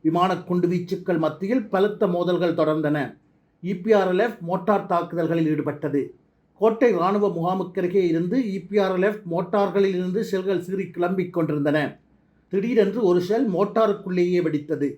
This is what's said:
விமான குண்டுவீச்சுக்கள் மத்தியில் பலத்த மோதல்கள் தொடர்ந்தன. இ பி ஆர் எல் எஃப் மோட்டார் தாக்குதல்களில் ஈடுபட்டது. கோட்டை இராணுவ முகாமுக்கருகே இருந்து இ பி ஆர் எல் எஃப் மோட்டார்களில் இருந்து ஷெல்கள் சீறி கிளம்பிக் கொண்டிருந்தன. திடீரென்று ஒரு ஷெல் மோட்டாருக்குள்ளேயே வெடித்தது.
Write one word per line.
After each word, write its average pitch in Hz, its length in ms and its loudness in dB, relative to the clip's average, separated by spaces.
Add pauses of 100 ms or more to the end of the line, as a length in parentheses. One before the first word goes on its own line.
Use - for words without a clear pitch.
விமான 175 320 2
குண்டுவீச்சுக்கள் 175 840 -2
மத்தியில் 196 500 -2
பலத்த 202 380 0
மோதல்கள் 175 480 0
தொடர்ந்தன. 156 440 0 (640)
இ 180 200 -6
பி 220 100 2
ஆர் 185 220 4
எல் 185 40 2
எஃப் 226 220 0
மோட்டார் 185 460 0
தாக்குதல்களில் 165 640 0
ஈடுபட்டது. 143 580 -2 (480)
கோட்டை 220 380 2
இராணுவ 196 360 2
முகாமுக்கருகே 180 760 -2
இருந்து 175 340 0
இ 190 300 -4
பி 208 100 0
ஆர் 190 200 2
எல் 180 40 2
எஃப் 208 220 0
மோட்டார்களில் 190 680 0
இருந்து 180 300 -2
ஷெல்கள் 185 380 -2
சீறி 185 220 -6
கிளம்பிக் 175 460 -2
கொண்டிருந்தன. 151 720 0 (480)
திடீரென்று 202 540 2
ஒரு 180 180 4
ஷெல் 208 320 0
மோட்டாருக்குள்ளேயே 185 880 0
வெடித்தது. 147 580 -2